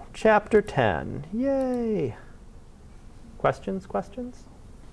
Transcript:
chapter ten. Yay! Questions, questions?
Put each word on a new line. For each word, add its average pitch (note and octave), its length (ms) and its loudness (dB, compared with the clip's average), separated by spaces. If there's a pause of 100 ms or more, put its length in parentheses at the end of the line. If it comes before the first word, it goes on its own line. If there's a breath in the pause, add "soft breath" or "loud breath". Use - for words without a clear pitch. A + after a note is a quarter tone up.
(140)
chapter G#3 480 6
ten. G#2+ 720 2
Yay! A#3+ 800 0 (1200 loud breath)
Questions, F#3+ 480 -2
questions? B3 580 -6 (500)